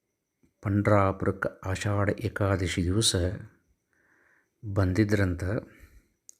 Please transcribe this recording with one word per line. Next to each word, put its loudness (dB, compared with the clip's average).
ಪಂಢರಾಪುರಕ್ಕೆ 0
ಆಷಾಢ 0
ಏಕಾದಶಿ -2
ದಿವಸ 0
ಬಂದಿದ್ರಂತ. 2